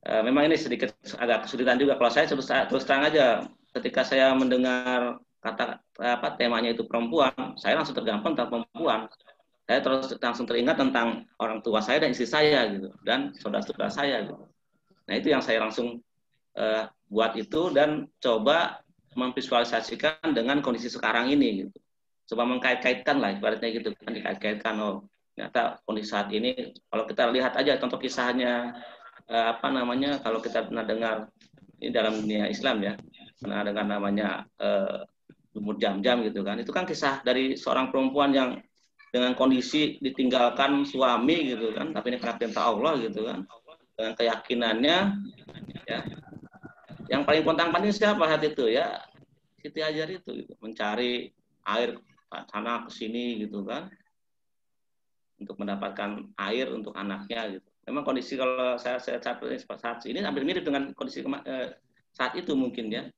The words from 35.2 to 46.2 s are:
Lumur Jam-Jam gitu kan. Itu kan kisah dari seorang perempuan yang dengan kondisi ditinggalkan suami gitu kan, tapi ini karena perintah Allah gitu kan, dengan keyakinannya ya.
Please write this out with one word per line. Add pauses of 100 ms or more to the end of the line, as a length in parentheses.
Lumur
Jam-Jam
gitu
kan.
Itu
kan
kisah
dari
seorang
perempuan
yang (560)
dengan
kondisi
ditinggalkan
suami
gitu
kan,
tapi
ini
karena
perintah
Allah
gitu
kan, (480)
dengan
keyakinannya (880)
ya. (1040)